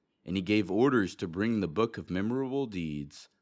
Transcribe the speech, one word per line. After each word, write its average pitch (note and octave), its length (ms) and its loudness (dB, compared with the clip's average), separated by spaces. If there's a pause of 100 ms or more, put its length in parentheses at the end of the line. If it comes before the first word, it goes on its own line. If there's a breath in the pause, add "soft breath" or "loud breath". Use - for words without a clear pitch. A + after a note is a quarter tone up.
(240)
and F2+ 120 -2
he G2 60 0
gave G2+ 280 2
orders A2+ 460 4
to F#2+ 120 -6
bring G#2 320 0
the F#2 80 0
book G#2+ 300 -2
of F#2 100 -10
memorable B2+ 560 -2
deeds, D#2 640 -8 (140)